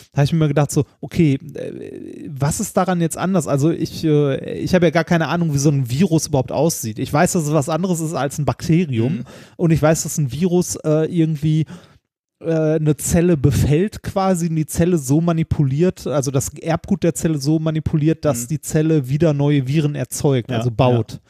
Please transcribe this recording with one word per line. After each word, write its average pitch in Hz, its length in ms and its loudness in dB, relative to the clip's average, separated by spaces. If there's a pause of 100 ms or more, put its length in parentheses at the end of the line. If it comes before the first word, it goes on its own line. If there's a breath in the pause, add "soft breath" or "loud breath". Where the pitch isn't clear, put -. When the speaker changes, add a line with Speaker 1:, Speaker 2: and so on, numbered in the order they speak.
(120)
Speaker 1:
da - 60 -2
hab 143 60 4
ich 139 80 0
mir 156 160 2
gedacht 143 220 0
so, 147 140 0 (180 soft breath)
okay, 139 320 2
äh, - 960 -12
was 143 300 -2
ist - 180 -6
daran 180 240 0
jetzt 160 160 -2
anders? 180 280 0
Also 139 240 2
ich, - 340 -6
äh, 147 540 0
ich 180 160 0
habe 180 120 6
ja 160 40 6
gar 160 140 0
keine 165 240 0
Ahnung, 165 240 0
wie 139 60 0
so 139 120 2
ein 135 200 -2
Virus 156 380 0
überhaupt 131 240 -2
aussieht. 123 460 -2
Ich 135 140 -4
weiß, 160 200 2
dass 180 120 0
es 147 80 -2
was 151 160 0
anderes 165 320 -2
ist 165 140 -6
als 139 240 -4
ein 147 80 -2
Bakterium 143 720 0
Speaker 2:
Mhm. 175 80 -8 (320 loud breath)
Speaker 1:
und 170 140 0
ich 143 120 2
weiß, 160 220 2
dass - 120 -8
ein 139 160 -2
Virus, 175 440 0
äh, 156 280 0 (100)
irgendwie, 156 520 0 (760 loud breath)
äh, 160 320 0
eine 151 220 2
Zelle 175 420 2
befällt 147 640 2
quasi 190 460 0
und 160 80 -2
die 156 100 0
Zelle 175 320 2
so 143 240 2
manipuliert, 160 840 0
also 135 240 -2
das 135 220 -2
Erbgut 165 500 -2
der 165 120 2
Zelle 160 240 -2
so 151 200 0
manipuliert, 156 680 0
dass 123 160 0
Speaker 2:
Mhm. 120 60 -10
Speaker 1:
die 151 120 -4
Zelle 156 480 0
wieder 151 240 2
neue 143 340 2
Viren 147 280 0
erzeugt, 135 560 -2
Speaker 2:
Ja, 127 80 -2
Speaker 1:
also 120 120 0
baut 120 600 2